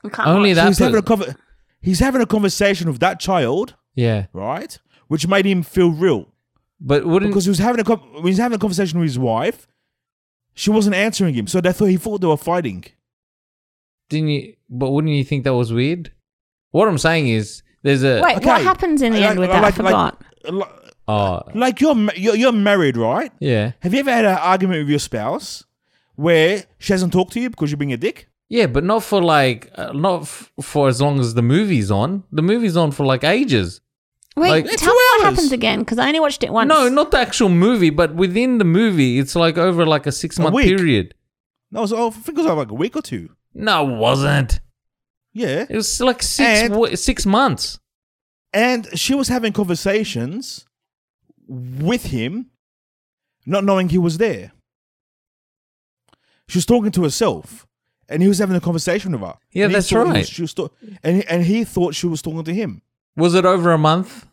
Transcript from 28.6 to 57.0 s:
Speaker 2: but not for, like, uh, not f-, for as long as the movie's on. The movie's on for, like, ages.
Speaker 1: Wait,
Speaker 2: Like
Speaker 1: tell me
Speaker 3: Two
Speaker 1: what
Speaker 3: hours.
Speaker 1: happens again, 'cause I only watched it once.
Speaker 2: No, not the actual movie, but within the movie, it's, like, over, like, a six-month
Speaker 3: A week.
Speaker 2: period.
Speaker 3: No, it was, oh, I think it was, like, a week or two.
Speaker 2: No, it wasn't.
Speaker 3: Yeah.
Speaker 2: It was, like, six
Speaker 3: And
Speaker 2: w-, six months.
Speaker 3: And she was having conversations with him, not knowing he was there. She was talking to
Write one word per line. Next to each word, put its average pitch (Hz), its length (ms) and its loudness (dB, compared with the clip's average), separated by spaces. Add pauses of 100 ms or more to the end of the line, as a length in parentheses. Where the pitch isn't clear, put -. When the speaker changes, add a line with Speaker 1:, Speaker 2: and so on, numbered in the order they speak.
Speaker 2:
but 139 180 0
not 214 180 0
for, 196 200 0
like, 139 520 2
uh, 120 180 -10
not 165 300 -2
f-, - 280 -18 (120)
for 143 260 0
as 123 140 0
long 143 180 2
as 113 140 -2
the 120 80 2
movie's 135 480 2
on. 143 420 -2
The 151 100 -2
movie's 202 340 0
on 160 140 2
for, 143 140 -4
like, 131 200 0
ages. 151 560 0 (560)
Speaker 1:
Wait, 330 140 2
Speaker 2:
Like 311 140 2
Speaker 1:
tell 403 80 -4
me 440 60 -2
Speaker 3:
Two 311 80 0
Speaker 1:
what 480 400 6
Speaker 3:
hours. - 100 2
Speaker 1:
happens 294 160 2
again, 226 320 -2
'cause 226 140 -4
I 247 100 0
only 320 120 0
watched 285 220 -2
it 233 100 -4
once. 226 160 2
Speaker 2:
No, 294 200 4
not 294 240 2
the 277 60 4
actual 233 320 0
movie, 180 400 4
but 156 240 0
within 214 440 0
the 202 60 2
movie, 165 540 2
it's, 135 180 -2
like, 165 220 2
over, 170 280 2
like, 151 200 0
a 143 60 -4
six-month 156 400 -2
Speaker 3:
A 233 40 0
week. 269 100 4 (100)
Speaker 2:
period. 143 380 0 (560)
Speaker 3:
No, 226 100 -6
it - 20 0
was, 208 100 -2
oh, 233 160 -2
I - 20 -4
think 247 280 -10
it 339 60 0
was, - 60 0
like, 143 200 -2
a 104 40 -10
week 185 220 -4
or 311 60 -6
two. 85 280 -10 (240)
Speaker 2:
No, 170 340 0
it 120 80 -4
wasn't. 135 640 0 (760)
Speaker 3:
Yeah. 202 340 -4
Speaker 2:
It - 80 -8
was, - 240 -4
like, 247 220 0
six 226 400 2
Speaker 3:
And 226 100 -2
Speaker 2:
w-, 220 240 0
six - 300 -2
months. 208 520 0 (760)
Speaker 3:
And 233 360 0 (100)
she - 160 -2
was 277 140 -2
having 226 240 -2
conversations 190 1120 -4 (840)
with 131 600 -4
him, 143 440 -6 (960)
not 196 180 -2
knowing 190 260 2
he 180 80 2
was 170 200 0
there. 170 340 -4 (2000)
She 180 100 -2
was 170 80 -2
talking 220 260 2
to 180 120 0